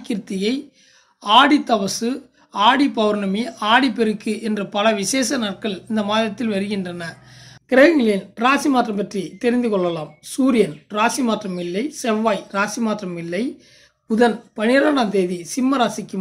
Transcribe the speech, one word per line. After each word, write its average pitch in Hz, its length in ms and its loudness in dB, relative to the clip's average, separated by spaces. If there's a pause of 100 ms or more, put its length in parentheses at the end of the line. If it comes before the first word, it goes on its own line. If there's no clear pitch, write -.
கிருத்திகை, 202 460 -4 (720)
ஆடி 262 360 6 (120)
தவசு, 226 400 -2 (440)
ஆடி 254 320 4 (120)
பௌர்ணமி, 208 440 0 (300)
ஆடி 262 260 4
பெருக்கு 214 360 -2 (140)
என்ற 214 140 -4 (140)
பல 214 240 2
விசேஷ 262 440 -2
நாட்கள் 196 320 -6 (140)
இந்த 220 200 -2
மாதத்தில் 220 440 -2
வருகின்றன. 180 560 -6 (600)
கிரகங்களின் 254 540 6 (200)
ராசி 285 300 2
மாற்றம் 220 280 0
பற்றி 196 200 -6 (220)
தெரிந்து 240 300 2
கொள்ளலாம். 170 360 -2 (220)
சூரியன் 233 420 2 (220)
ராசி 233 320 0
மாற்றம் 202 380 -4
இல்லை, 190 180 -4 (160)
செவ்வாய் 214 440 0 (120)
ராசி 202 320 -2
மாற்றம் 190 360 -6
இல்லை. 175 200 -4 (640)
புதன் 220 280 2 (180)
பனிரெண்டாம் 254 580 2
தேதி 185 220 0 (160)
சிம்ம 269 280 0
ராசிக்கு 208 400 -4